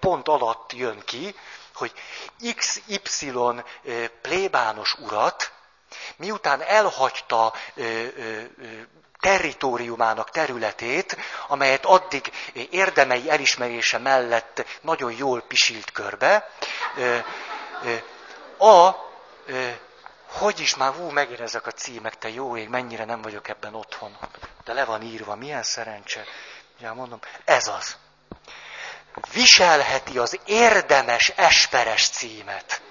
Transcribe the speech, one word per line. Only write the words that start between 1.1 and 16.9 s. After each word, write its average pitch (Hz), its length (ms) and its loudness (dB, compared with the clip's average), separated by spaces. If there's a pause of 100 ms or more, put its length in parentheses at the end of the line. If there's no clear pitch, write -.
hogy 120 180 -8 (640)
X - 300 -4
Y, 123 760 -4 (200)
ö, 117 200 -6 (180)
plébános 127 720 -2
urat, 113 580 -2 (640)
miután 160 460 -2
elhagyta, 131 920 2 (200)
ö, 143 80 -10
ö, 113 300 -4
ö, 110 300 -10 (760)
territóriumának 120 1080 0
területét, 123 880 -4 (320)
amelyet 139 360 2
addig 185 480 4 (380)
érdemei 143 600 2
elismerése 123 680 0
mellett 123 680 0 (160)
nagyon 147 320 -2
jól 123 280 -2
pisilt 113 520 -2
körbe, 123 580 2 (460)